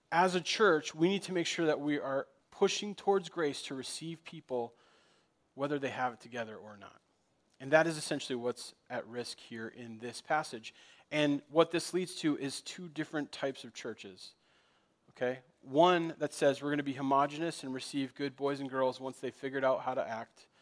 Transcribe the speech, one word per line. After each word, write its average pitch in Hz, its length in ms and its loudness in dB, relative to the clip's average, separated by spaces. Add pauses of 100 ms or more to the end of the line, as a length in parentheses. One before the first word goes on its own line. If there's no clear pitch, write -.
(120)
as 180 220 6
a 180 80 2
church, 160 540 4
we 160 120 6
need 196 160 2
to 185 100 -6
make 175 120 0
sure 170 220 0
that 139 120 4
we 147 200 0
are 135 260 0 (240)
pushing 202 460 0
towards 190 340 2
grace 151 340 -2
to 143 120 -8
receive 156 480 -8
people, 123 500 -6 (800)
whether 143 240 -2
they 135 120 -2
have 127 240 -2
it - 60 -18
together 120 360 -8
or 104 240 -16
not. - 200 -20 (600)
And 131 140 -10
that 160 120 8
is 165 100 0
essentially 143 400 -4
what's 120 380 -4 (160)
at 127 160 -6
risk 117 320 -8
here 113 400 -10
in 117 220 -12
this 120 200 -10
passage. 151 540 -2 (380)
And 147 400 2
what 160 180 6
this 165 240 -2
leads 175 220 -2
to 151 240 2
is 135 220 -4
two - 260 -12
different 151 440 -4
types - 320 -4
of 117 120 -16
churches, 104 560 -12 (800)
okay? 127 300 -4 (200)
One 165 560 4
that 147 160 -2
says 139 260 4
we're 143 120 -2
gonna 147 100 2
be 139 120 -4
homogenous 143 680 0
and 131 100 -8
receive 131 440 -6
good 139 200 -6
boys 139 260 -2
and 139 80 -6
girls 127 300 0
once 131 200 -10
they 131 100 -4
figured 135 340 -4
out 131 180 4
how 131 120 -2
to 123 160 -2
act, - 380 -10 (140)